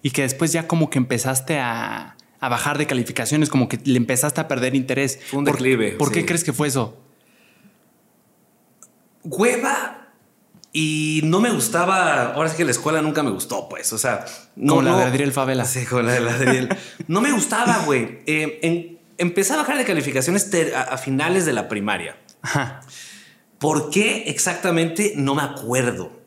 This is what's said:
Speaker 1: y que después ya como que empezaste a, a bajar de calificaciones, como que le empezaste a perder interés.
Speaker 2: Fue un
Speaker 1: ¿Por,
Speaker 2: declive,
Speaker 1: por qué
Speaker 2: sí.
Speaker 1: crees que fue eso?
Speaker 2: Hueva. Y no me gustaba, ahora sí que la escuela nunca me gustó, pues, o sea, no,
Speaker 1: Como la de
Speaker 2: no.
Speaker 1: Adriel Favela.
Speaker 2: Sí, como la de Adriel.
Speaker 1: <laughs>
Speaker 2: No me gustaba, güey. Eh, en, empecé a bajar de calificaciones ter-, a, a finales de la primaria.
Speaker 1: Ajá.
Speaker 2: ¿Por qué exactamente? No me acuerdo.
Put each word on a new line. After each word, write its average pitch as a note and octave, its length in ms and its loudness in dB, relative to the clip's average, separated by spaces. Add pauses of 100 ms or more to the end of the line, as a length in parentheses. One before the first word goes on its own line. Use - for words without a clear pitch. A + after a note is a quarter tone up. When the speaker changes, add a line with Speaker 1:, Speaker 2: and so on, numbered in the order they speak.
Speaker 1:
y C3 80 0
que D3 100 0
después C3+ 300 0
ya E3 160 -2
como D#3+ 240 2
que C3+ 80 0
empezaste C3 580 0
a, A2+ 580 -6 (240)
a C3 100 -2
bajar C#3 280 0
de D3+ 80 0
calificaciones, C#3+ 640 0
como C3 180 4
que B2 180 -4
le B2+ 120 4
empezaste B2+ 420 0
a D#3 80 -2
perder C3 280 0
interés. C3 500 0
Speaker 2:
Fue C#3 140 -4
un C#3+ 60 0
Speaker 1:
¿Por, C3 100 2
Speaker 2:
declive, B2 380 2
Speaker 1:
por C#3+ 180 0
qué F3 80 0
Speaker 2:
sí. D#3+ 80 0
Speaker 1:
crees E3 160 0
que D3 100 -2
fue D3 140 0
eso? B2+ 280 -2 (2250)
Speaker 2:
Hueva. B3 680 0 (800)
Y D#3 500 0
no E3 160 4
me A#3+ 120 4
gustaba, E3+ 840 2
ahora D#3 160 0
sí D#3+ 80 -4
que E3+ 80 2
la C3 60 0
escuela D#3 300 0
nunca D#3 220 0
me B2 80 0
gustó, F#2+ 360 -6
pues, - 260 -6
o A2+ 40 -4
sea, A#2 280 -2 (300)
no, C#3+ 200 2
Speaker 1:
Como E3 80 6
la - 140 4
de F#3 80 4
Speaker 2:
no. - 20 2
Speaker 1:
Adriel C3+ 240 0
Favela. C3 340 0
Speaker 2:
Sí, B2 200 -4
como B2 180 0
la A#2 160 2
de A#2 100 0
Adriel. B2+ 400 2 (200)
Speaker 1:
<laughs> - 180 -14
Speaker 2:
No F#3 140 2
me C#4+ 100 2
gustaba, A#3 540 2
güey. B2+ 420 0
Eh, D#3 340 -2
en, E3+ 380 -2 (180)
empecé F#3+ 360 0
a D#4 40 2
bajar D4 200 0
de B3+ 80 0
calificaciones D3 680 0
ter-, D#3+ 240 2
a, C3 80 0
a B2+ 160 -4
finales D#3+ 460 0
de D3 80 0
la G#2+ 140 -2
primaria. G2+ 500 -4 (260)
Speaker 1:
Ajá. - 380 -4 (760)
Speaker 2:
¿Por D3 320 0
qué G#3+ 380 -2
exactamente? E3+ 880 0
No C#3 180 0
me D3+ 80 0
acuerdo. A#2+ 680 -2 (160)